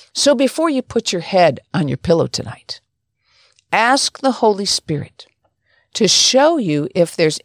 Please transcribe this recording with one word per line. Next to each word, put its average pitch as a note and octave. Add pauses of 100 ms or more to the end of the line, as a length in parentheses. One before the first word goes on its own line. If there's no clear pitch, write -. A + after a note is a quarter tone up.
(120)
So C#4+
before C#4
you C4+
put -
your F3
head E3 (120)
on D#3
your C3
pillow E3
tonight, - (920)
ask A#3+
the C4+
Holy G#3
Spirit - (680)
to G3+
show D4
you D3+
if E3+
there's D#3